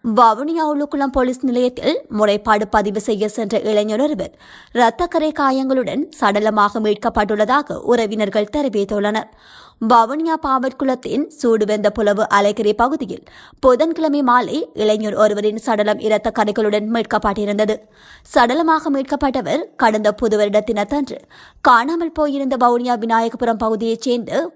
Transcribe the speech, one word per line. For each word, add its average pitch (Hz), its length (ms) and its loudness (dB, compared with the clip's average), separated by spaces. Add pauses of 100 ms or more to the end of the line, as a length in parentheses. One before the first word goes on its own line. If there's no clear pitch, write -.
வவுனியா 240 680 2
உளுக்குளம் 285 460 -2
போலீஸ் 254 300 -2
நிலையத்தில் 247 540 0 (160)
முறைப்பாடு 208 480 2 (100)
பதிவு 208 320 0
செய்ய 214 200 -2 (100)
சென்ற 220 200 -2 (120)
இளைஞர் 214 360 0
ஒருவர் 196 280 -6 (440)
இரத்தக்கரை 302 640 2
காயங்களுடன் 262 640 0 (160)
சடலமாக 208 680 2
மீட்கப்பட்டுள்ளதாக 214 960 0 (140)
உறவினர்கள் 214 640 -2
தெரிவித்துள்ளனர். 208 760 -2 (600)
வவுனியா 285 520 2
பாவற்குளத்தின் 262 840 -2 (140)
சூடுவெந்த 214 480 0 (100)
புலவு 208 260 0 (140)
அலைக்கரை 208 420 2
பகுதியில் 254 460 -2 (380)
புதன்கிழமை 294 680 2
மாலை 240 260 2 (280)
இளைஞர் 214 400 0
ஒருவரின் 208 420 0
சடலம் 208 400 0
இரத்த 214 320 0
கரைகளுடன் 208 560 0
மீட்கப்பட்டிருந்தது. 214 840 -2 (580)
சடலமாக 302 640 2
மீட்கப்பட்டவர் 269 720 -2 (160)
கடந்த 214 280 2 (100)
புது 214 180 2
வருட 208 300 2
தினத்தன்று 226 500 -4 (500)
காணாமல் 311 480 2
போயிருந்த 277 460 -2
வவுனியா 240 400 2
விநாயகபுரம் 226 640 -2
பகுதியைச் 226 420 -2
சேர்ந்த 240 340 -2 (140)